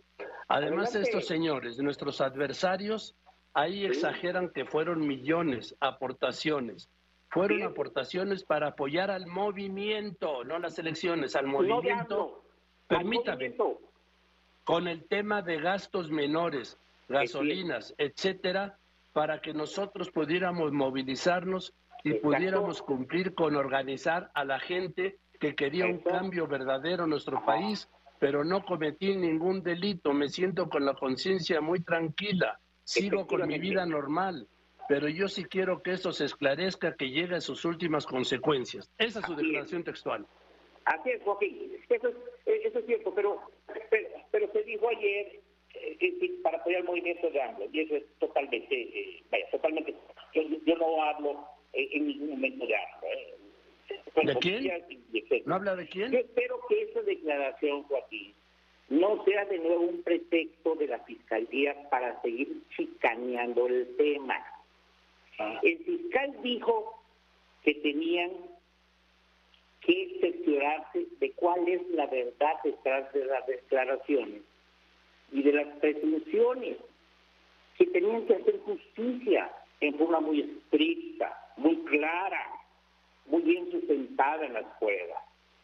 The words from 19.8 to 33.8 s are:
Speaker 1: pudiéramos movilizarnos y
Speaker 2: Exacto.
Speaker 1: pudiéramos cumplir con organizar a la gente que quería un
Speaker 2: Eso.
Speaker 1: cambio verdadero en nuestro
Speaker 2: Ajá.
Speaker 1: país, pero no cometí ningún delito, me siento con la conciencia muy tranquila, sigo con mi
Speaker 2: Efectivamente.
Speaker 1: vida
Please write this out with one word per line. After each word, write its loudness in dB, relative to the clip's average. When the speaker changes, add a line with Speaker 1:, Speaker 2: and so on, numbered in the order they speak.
Speaker 1:
pudiéramos 0
movilizarnos 0
y 2
Speaker 2:
Exacto. 2
Speaker 1:
pudiéramos 2
cumplir -2
con 2
organizar 0
a 0
la 0
gente -2
que 0
quería 2
un 2
Speaker 2:
Eso. 0
Speaker 1:
cambio 0
verdadero 0
en 2
nuestro 0
Speaker 2:
Ajá. -2
Speaker 1:
país, 0
pero 4
no 0
cometí 0
ningún 2
delito, 0
me 2
siento 0
con 2
la 2
conciencia 0
muy 2
tranquila, 0
sigo 0
con 2
mi 0
Speaker 2:
Efectivamente. -2
Speaker 1:
vida 2